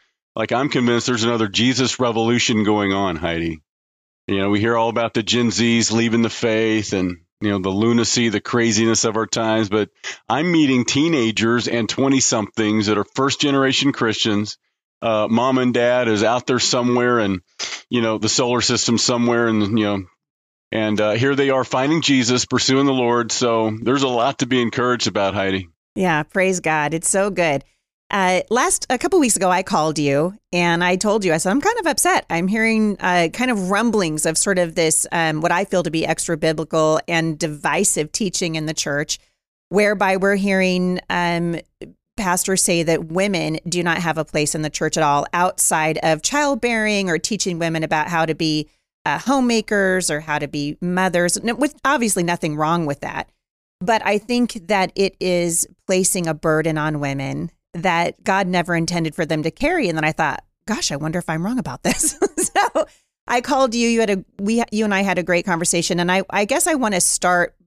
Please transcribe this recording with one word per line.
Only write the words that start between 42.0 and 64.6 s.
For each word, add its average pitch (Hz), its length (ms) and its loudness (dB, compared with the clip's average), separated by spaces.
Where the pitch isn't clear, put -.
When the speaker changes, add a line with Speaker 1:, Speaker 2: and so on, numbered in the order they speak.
Speaker 2:
pastors 185 440 0
say 170 220 2
that 165 220 0
women 160 540 -2
do 175 140 -2
not 165 160 0
have 160 180 -2
a 151 80 -2
place 151 300 -2
in 156 60 -4
the 151 80 -4
church - 280 -2
at 160 60 2
all 143 280 2
outside 160 720 0
of 160 180 2
childbearing 226 880 0
or 160 80 0
teaching 180 420 -4
women 165 240 -2
about 156 240 0
how 165 180 0
to 156 100 -2
be, 156 320 -2
uh, 151 140 -2
homemakers 214 920 0
or 147 100 -2
how 156 180 -4
to 147 80 -6
be 147 340 -6
mothers, 180 560 0
n-, 226 200 -4
with 285 180 -2
obviously 233 380 0
nothing 170 320 -2
wrong 156 320 0
with 143 140 -4
that." - 280 -10
But 220 220 0
I 208 140 0
think 226 500 -2
that 190 280 0
it 196 240 0
is 175 480 0
placing 185 400 0
a 160 60 -2
burden 156 440 0
on 151 220 -2
women 139 520 -6
that 170 480 -2
God 196 240 0
never 180 280 0
intended 165 400 -2
for 160 120 -2
them 156 160 -2
to 160 80 -2
carry. 311 360 0
And 165 100 -2
then 156 60 -2
I 156 80 0
thought, 151 320 -4
"Gosh, 262 240 -4
I 151 60 -4
wonder 160 220 -4
if - 100 -6
I'm 165 160 -4
wrong 247 140 -4
about 131 240 -8
this." - 400 -2
<laughs> 415 40 2
So - 480 -2
I 247 140 0
called 254 340 0
you. 233 120 2
You 233 120 2
had 220 100 2
a, 196 160 -2
we, 226 320 0